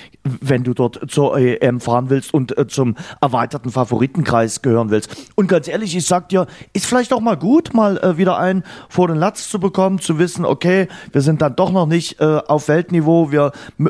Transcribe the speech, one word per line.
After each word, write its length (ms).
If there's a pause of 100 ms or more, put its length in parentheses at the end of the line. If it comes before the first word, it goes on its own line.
(240)
wenn 400
du 100
dort 380
zur 260
E 200
M 240
fahren 280
willst 240
und, 240
äh, 100
zum 280 (240)
erweiterten 500
Favoritenkreis 920
gehören 300
willst. 180 (260)
Und 120
ganz 200
ehrlich, 280
ich 100
sag 240
dir, 180 (240)
ist 140
vielleicht 260
auch 80
mal 160
gut, 380
mal, 240
äh, 200
wieder 200
einen 260 (240)
vor 220
den 80
Latz 320
zu 100
bekommen, 400
zu 200
wissen, 260
okay, 420 (240)
wir 80
sind 220
dann 160
doch 140
noch 140
nicht, 360
äh, 20 (240)
auf 220
Weltniveau, 600
wir 200 (260)
m-, 120